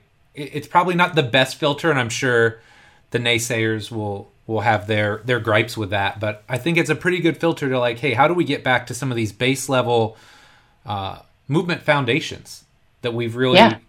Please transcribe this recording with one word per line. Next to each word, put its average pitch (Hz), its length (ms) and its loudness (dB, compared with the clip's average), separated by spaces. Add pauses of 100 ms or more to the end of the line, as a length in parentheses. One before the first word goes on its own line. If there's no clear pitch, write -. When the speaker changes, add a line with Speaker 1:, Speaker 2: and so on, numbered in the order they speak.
(360)
Speaker 1:
it, 147 200 -12
it's 147 120 -8
probably 180 280 2
not 175 200 2
the 151 80 4
best 131 340 2
filter, 151 320 0
and 139 100 2
I'm 120 100 -2
sure 117 520 2 (500)
the 123 80 -2
naysayers 113 720 0
will 104 400 -8 (160)
will 107 140 -2
have 107 260 0
their, 107 380 0
their 123 140 0
gripes 113 380 0
with 107 140 -6
that. 98 280 -4
But 107 300 -6
I 127 80 -4
think 165 200 -2
it's 156 120 0
a 156 60 0
pretty 180 240 -2
good 160 180 0
filter 160 320 -2
to, 131 100 -2
like, 120 200 -2
hey, 135 140 -2
how 135 140 4
do 165 60 2
we 175 120 0
get 135 180 -4
back - 240 0
to 123 60 -12
some 131 180 -6
of 117 60 -2
these 110 160 -2
base 131 360 -2
level, 120 480 0 (680)
uh, 95 340 -8 (280)
movement 170 360 -2
foundations 143 800 -2 (380)
that 120 120 -4
we've 117 220 -6
really, 127 220 4
Speaker 2:
Yeah. 214 200 8 (120)